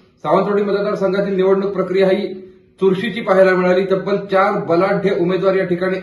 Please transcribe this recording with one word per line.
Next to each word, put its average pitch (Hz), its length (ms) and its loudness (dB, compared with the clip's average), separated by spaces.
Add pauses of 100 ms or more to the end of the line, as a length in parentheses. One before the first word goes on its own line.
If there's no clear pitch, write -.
(240)
सावंतवाडी 202 380 2
मतदारसंघातील 196 720 0
निवडणूक 190 360 2
प्रक्रिया 185 360 2
ही 208 180 0 (540)
चुरशीची 196 400 0
पाहायला 190 360 2
मिळाली. 180 360 2
तब्बल 202 240 -2 (140)
चार 190 280 0 (100)
बलाढ्य 185 520 0
उमेदवार 185 340 0
या 190 100 0
ठिकाणी 180 380 -2